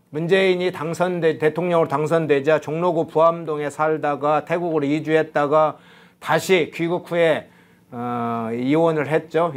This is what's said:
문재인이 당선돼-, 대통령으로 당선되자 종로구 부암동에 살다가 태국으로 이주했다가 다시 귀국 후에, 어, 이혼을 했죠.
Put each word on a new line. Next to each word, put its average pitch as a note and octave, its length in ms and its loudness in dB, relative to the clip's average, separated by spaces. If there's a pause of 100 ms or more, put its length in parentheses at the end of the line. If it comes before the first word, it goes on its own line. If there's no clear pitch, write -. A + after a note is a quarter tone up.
문재인이 F3+ 640 2
당선돼-, E3 680 -2
대통령으로 E3 520 0
당선되자 D3+ 720 2
종로구 D#3+ 460 -2
부암동에 D#3+ 600 0
살다가 D3 760 -2
태국으로 E3 400 -2
이주했다가 D3+ 920 2 (420)
다시 E3 540 2
귀국 E3+ 380 -4
후에, E3 380 2 (420)
어, A#2 600 -6
이혼을 D3 540 0
했죠. D#3+ 500 -2